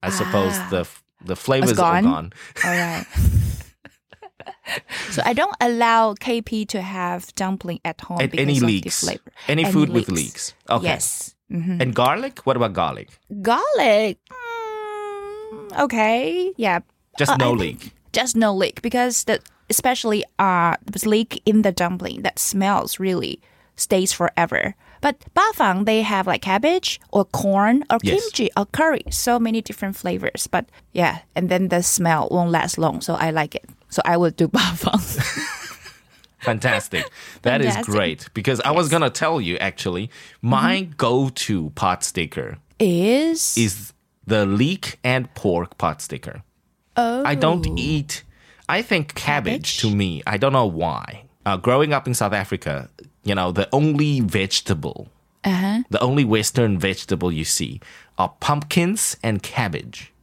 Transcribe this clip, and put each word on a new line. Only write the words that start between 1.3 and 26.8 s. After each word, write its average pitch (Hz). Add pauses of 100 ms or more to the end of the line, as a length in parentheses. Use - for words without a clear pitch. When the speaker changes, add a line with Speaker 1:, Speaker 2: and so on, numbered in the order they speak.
Speaker 1:
flavors 135
Speaker 2:
It's 117
gone? 175
Speaker 1:
are 254
gone. - (320)
Speaker 2:
All 180
right. 175
<laughs> - (2000)
So 175
I 240
don't 339
allow 226
K 233
P 220
to 196
have 180
dumpling 190
at 165
home 175
Speaker 1:
And 135
Speaker 2:
because 135
Speaker 1:
any 143
Speaker 2:
of -
the 120
Speaker 1:
leeks? 95
Speaker 2:
flavor. - (260)
Speaker 1:
Any 156
Speaker 2:
Any 190
Speaker 1:
food 151
with 113
Speaker 2:
leeks. -
Speaker 1:
leeks? - (160)
Okay. 180
Speaker 2:
Yes. - (160)
Mm-hmm. 175
Speaker 1:
And 127
garlic? 175
What 131
about 110
garlic? 73 (320)
Speaker 2:
Garlic? 240 (120)
Mm, 427
okay. 277
Yeah. 190 (380)
Speaker 1:
Just 147
Speaker 2:
Uh, -
Speaker 1:
no 131
Speaker 2:
I 117
think -
Speaker 1:
leek? - (200)
Speaker 2:
just 247
no 220
leek -
because 240
the, - (300)
especially, 233 (160)
uh, 175
the -
leek 220
in 214
the 196
dumpling, 175
that -
smells -
really 185 (380)
stays 190
forever. - (280)
But 285 (160)
bafang, 233
they 220
have, 202
like, 180
cabbage 269 (120)